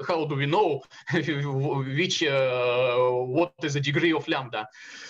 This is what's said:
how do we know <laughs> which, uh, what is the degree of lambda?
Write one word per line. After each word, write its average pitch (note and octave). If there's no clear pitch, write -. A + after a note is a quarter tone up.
how D#3+
do D3+
we C#3
know D#3+
<laughs> -
which, F#3
uh, B2
what -
is C#3+
the C#3+
degree D#3
of D3+
lambda? A#2+